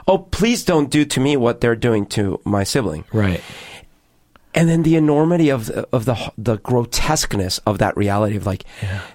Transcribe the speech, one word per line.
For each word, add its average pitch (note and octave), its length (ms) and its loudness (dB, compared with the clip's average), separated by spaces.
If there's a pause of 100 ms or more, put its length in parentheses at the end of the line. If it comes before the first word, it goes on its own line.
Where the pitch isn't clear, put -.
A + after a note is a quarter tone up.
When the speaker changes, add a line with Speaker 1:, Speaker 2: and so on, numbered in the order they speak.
Speaker 1:
"Oh, F#3+ 120 6
please G#3+ 440 -2
don't D3+ 280 2
do D3+ 160 2
to C3 140 -2
me C#3+ 180 2
what A#2 240 0
they're A#2 140 2
doing A2+ 320 2
to G2 360 -2
my G2 200 0
sibling." F2+ 480 -4
Speaker 2:
Right. G2 280 0 (1120)
Speaker 1:
And E3 140 4
then E3 140 2
the D#3+ 140 4
enormity D#3 540 2
of A#2+ 160 -2
the, - 260 -6
of A#2+ 120 0
the, A#2 320 -4
the A2 220 -2
grotesqueness A#2+ 1080 -2
of G#2 120 0
that G2+ 180 0
reality G2+ 400 0
of, F#2 80 -6
like, F#2+ 200 -4 (180)
Speaker 2:
Yeah. G2 180 -6 (140)